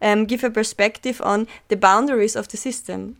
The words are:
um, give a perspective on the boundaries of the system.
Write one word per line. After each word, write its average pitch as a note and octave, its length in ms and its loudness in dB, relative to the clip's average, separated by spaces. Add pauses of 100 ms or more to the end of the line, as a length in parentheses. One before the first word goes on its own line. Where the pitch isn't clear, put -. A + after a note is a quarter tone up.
um, G#3+ 220 4
give A#3 220 -2
a B3 40 2
perspective A3 760 -2
on G#3 200 0 (220)
the G#3 80 2
boundaries G#3+ 600 2
of G#3 100 -6
the G#3+ 100 -14
system. G3 640 -10